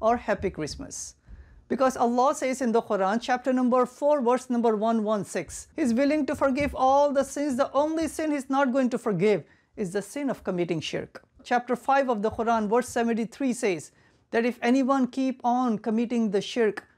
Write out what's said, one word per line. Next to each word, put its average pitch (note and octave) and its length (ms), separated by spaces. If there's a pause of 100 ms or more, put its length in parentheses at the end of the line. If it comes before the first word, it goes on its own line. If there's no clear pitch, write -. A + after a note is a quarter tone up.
or A#3 160
"Happy G3+ 320
Christmas." - 680 (520)
Because B3 300
Allah B3 360
says C4 280
in A#3 100
the A3 100
Quran, G#3 400
chapter B3+ 320
number B3+ 320
four, D4 360
verse A#3+ 280
number A#3 260
one A3 280
one G#3 220
six, - 500
He's B3+ 180
willing C#4+ 340
to D4+ 80 (100)
forgive C#4 280
all C#4 380
the C#4 220
sins. C#4+ 240
The C4 160
only D#4 340
sin D#4 240
He's C#4 180
not C4+ 220
going B3+ 180
to B3 80 (120)
forgive F#3+ 340 (320)
is F#3+ 160
the G3+ 160
sin C#4+ 220
of - 140
committing F3 360
shirk. - 440 (200)
Chapter B3 320
five C4+ 320
of A3 140
the A3 80
Quran, A3 400
verse A#3+ 260
seventy-three A#3 580
says F3+ 380 (380)
that A#3 160
if A#3+ 160
anyone C4 460
keep C4 360
on A#3+ 360
committing A#3 500
the F#3+ 120
shirk G#3+ 420 (140)